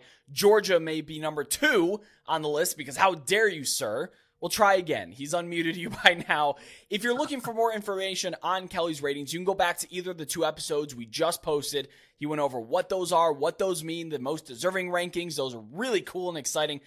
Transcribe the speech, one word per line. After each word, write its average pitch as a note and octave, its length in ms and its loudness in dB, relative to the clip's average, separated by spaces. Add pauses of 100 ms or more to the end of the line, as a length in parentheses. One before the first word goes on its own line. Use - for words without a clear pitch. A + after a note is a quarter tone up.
(320)
Georgia F#3+ 480 6
may D#3+ 220 -2
be D#3 160 -10
number D3+ 260 -2
two G#3 580 4 (260)
on D#3 160 0
the D3+ 40 -2
list, D3+ 300 0
because C#3 180 -10
how F#3+ 200 4
dare F#3+ 320 2
you, D#3+ 160 -2
sir? B2 480 -2 (300)
We'll F3 80 -4
try G3 260 6
again. C3+ 360 -2
He's C#3 220 -8
unmuted E3+ 420 -2
you E3+ 140 -6
<laughs> - 140 -10
by F3 260 8
now. D3+ 260 2 (340)
If G3+ 140 -2
you're A#3+ 140 0
looking C#4+ 240 -2
for A#3+ 120 -8
more A3+ 200 2
information F#3+ 720 -4
on F#3 240 -2
Kelly's E3 340 -2
ratings, C#3+ 320 -4
you E3+ 60 -4
can F#3 60 -4
go F#3+ 100 2
back F3 240 0
to - 120 -10
either F3+ 200 -6
of F3 60 -8
the D#3 80 -8
two D#3+ 200 -2
episodes D3+ 480 -4
we A#2+ 120 -10
just D#3+ 360 -2
posted. D3 460 -2 (300)
He D3 80 -8
went D3+ 160 -2
over C3 180 0
what D3 300 -2
those F3+ 220 0
are, E3 220 6
what D3+ 240 0
those F#3 260 0
mean, E3 260 -6
the D3 100 -4
most D3+ 260 -4
deserving F3+ 440 -2
rankings. F3 460 -2
Those C3+ 200 -2
are A2 160 -12
really G3+ 300 0
cool F3+ 280 -6
and E3+ 80 -6
exciting. D3+ 500 -2